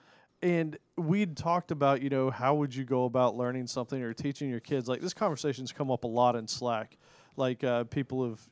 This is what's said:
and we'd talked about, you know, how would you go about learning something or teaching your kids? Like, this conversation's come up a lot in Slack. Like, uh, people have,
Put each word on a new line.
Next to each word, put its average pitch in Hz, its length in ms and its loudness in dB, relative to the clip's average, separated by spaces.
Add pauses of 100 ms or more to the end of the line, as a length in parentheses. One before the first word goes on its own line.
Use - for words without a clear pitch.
(420)
and 165 360 0 (200)
we'd 175 380 0
talked 170 360 -2
about, 139 300 4
you 139 80 -2
know, 135 200 2
how 127 240 2
would 147 200 0
you 131 120 -4
go 127 200 2
about 123 300 4
learning 123 320 -2
something 127 340 -4
or 117 120 -4
teaching 139 380 -4
your 120 80 -4
kids? 127 280 -2
Like, 127 140 -2
this 175 140 -6
conversation's 139 560 -2
come 139 180 -4
up 127 140 0
a 123 40 -4
lot 120 280 4
in 110 120 -6
Slack. 113 500 -4 (380)
Like, 127 280 -2
uh, 120 220 2
people 131 440 -4
have, 113 100 -8 (120)